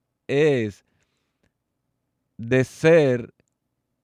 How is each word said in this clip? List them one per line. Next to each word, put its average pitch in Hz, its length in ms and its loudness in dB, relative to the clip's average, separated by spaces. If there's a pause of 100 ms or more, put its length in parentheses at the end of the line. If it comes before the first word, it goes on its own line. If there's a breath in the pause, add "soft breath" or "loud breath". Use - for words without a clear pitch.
(280)
es 135 580 -2 (1500)
de 123 260 -2
ser 143 680 0 (720)